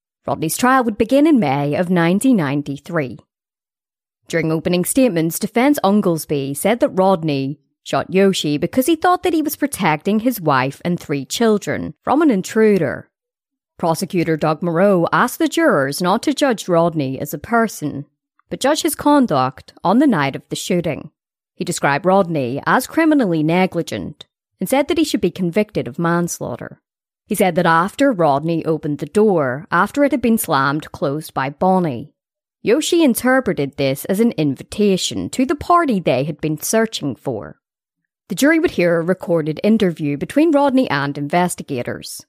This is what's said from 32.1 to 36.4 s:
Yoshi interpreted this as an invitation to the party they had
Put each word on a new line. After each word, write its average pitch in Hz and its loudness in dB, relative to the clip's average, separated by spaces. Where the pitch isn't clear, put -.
Yoshi 311 2
interpreted 254 0
this 135 -2
as 196 -2
an 233 2
invitation 156 -2
to 262 -2
the 302 -2
party 294 0
they 139 0
had 156 -10